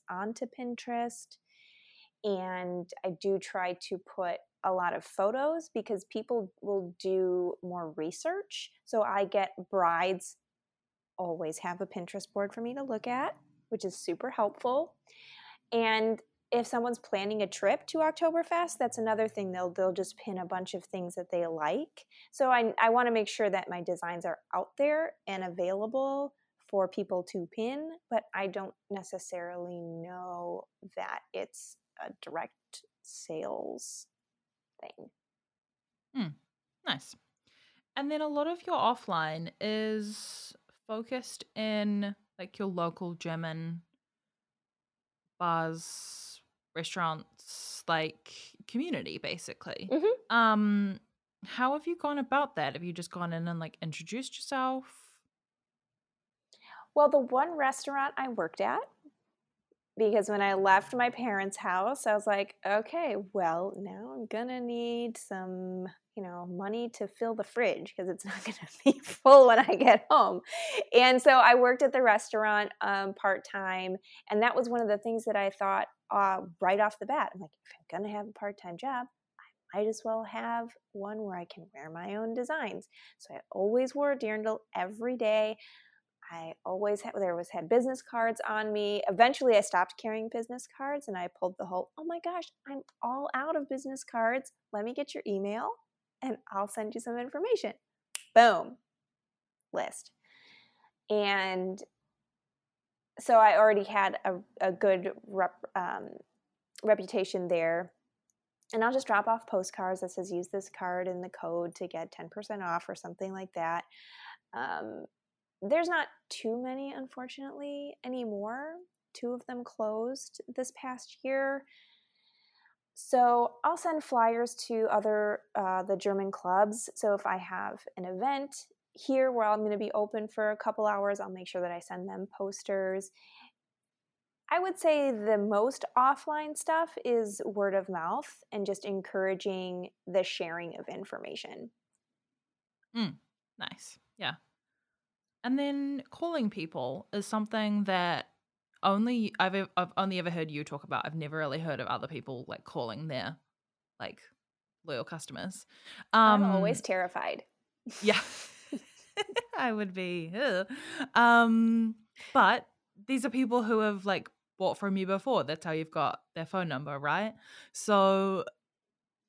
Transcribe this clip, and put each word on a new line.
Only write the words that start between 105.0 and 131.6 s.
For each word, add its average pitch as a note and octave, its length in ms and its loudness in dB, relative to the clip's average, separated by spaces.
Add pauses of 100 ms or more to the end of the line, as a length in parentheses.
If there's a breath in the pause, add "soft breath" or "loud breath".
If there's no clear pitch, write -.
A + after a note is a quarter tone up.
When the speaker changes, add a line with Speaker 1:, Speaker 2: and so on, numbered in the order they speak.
Speaker 1:
rep-, F#3+ 380 -2 (100)
um, F3 320 -4 (760)
reputation F#3+ 640 2
there. E3+ 420 0 (840)
And A3+ 100 2
I'll A#3+ 100 2
just C4+ 140 -2
drop G#3 200 4
off A3+ 180 0
postcards F#3+ 560 -2
that F3+ 100 -6
says, F#3 200 -8
"Use F3 160 -4
this G3 220 -6
card F3+ 400 -4
and F3+ 120 -6
the F3+ 80 -8
code E3+ 460 -6
to F3+ 120 -8
get E3 260 -10
ten E3 160 -14
percent G#3 340 -10
off," E3+ 240 -2
or F#3 80 -8
something F#3+ 380 -10
like F#3+ 220 -12
that. E3+ 280 -2 (680 loud breath)
Um, A2 520 -8 (600)
there's D#4+ 220 2
not E4 220 -2 (200)
too A#3 320 -6
many, C4+ 300 -8
unfortunately, C#4+ 1120 -12
anymore. B3 720 -6 (400)
Two A#3+ 180 -6
of B3 140 -8
them B3 180 -10
closed A3+ 800 -6 (120)
this B3+ 220 -6
past - 480 -14
year. C4+ 400 -2 (1300 soft breath)
So A#3+ 580 4 (100)
I'll E4 140 2
send D#4 260 -2
flyers A#3 520 2 (120)
to A3 240 0
other, G#3 480 2 (160)
uh, F#3 280 -2
the G3 120 0
German G3 360 -2
clubs. G#3 640 0
So G#3 180 0
if G3+ 120 -2
I F#3 120 0
have F#3 420 -8 (160)
an F#3 80 -10
event C4+ 640 -6 (260)
here C4 400 2
where A3+ 160 2
I'm G#3+ 160 2
gonna G#3 140 0
be G#3 160 -4
open G#3+ 340 -2
for G#3+ 240 -2
a G#3+ 60 -4
couple G#3+ 280 -2
hours, G3+ 360 0
I'll G3 80 -10
make F#3 180 -12
sure F3+ 140 -6